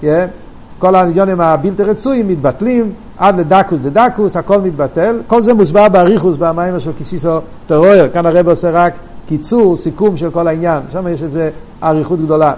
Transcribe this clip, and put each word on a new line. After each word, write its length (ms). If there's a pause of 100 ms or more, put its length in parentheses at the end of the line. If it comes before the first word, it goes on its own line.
יה-, 240 (520)
כל 160
העניונים 460
הבלתי 420
רצויים 440
מתבטלים, 640 (260)
עד 220
לדקוס 400
דדקוס, 580
הכל 240
מתבטל. 680
כל 140
זה 120
מוסבר 360
באריכוס 460
במיימר 440
של 180
כי 60
סיסרא 360 (260)
תרועה. 440
כאן 160
הרב 240
עושה 200
רק 240 (340)
קיצור, 500
סיכום 400
של 120
כל 180
העניין. 340 (100)
שם 160
יש 140
איזה 280 (340)
אריכות 360
גדולה. 380